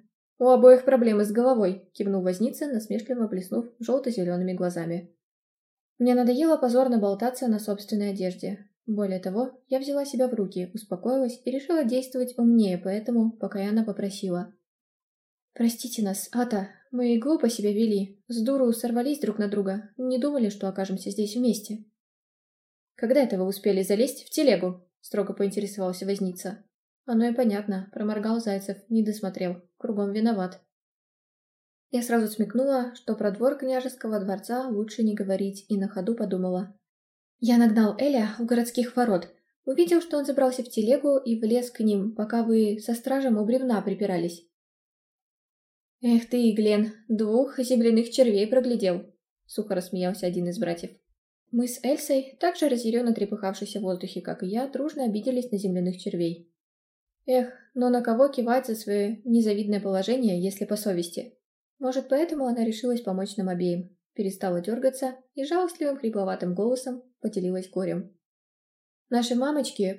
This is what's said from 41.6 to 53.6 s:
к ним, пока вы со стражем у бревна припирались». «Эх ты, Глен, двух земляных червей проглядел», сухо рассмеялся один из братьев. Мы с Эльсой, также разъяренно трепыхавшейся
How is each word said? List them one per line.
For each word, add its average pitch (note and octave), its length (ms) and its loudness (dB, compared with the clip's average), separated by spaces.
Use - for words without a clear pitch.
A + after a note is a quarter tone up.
к - 80 -18
ним, G#3+ 340 0
пока A3+ 300 -2
вы A3 360 2
со A#3 140 -4
стражем C4 460 0
у G#3+ 40 0
бревна A#3 380 2
припирались». F#3 680 -2
«Эх A#3 260 4
ты, A#3+ 220 4
Глен, G#3+ 420 2
двух A3+ 500 0
земляных A#3 540 4
червей G#3+ 340 4
проглядел», G#3+ 580 0
сухо - 260 -6
рассмеялся F3+ 540 -4
один F3 200 -2
из F3 120 -4
братьев. E3+ 320 -4
Мы A#3+ 180 0
с - 160 -8
Эльсой, C4+ 560 0
также E4+ 300 2
разъяренно A#3 460 2
трепыхавшейся G3+ 640 -4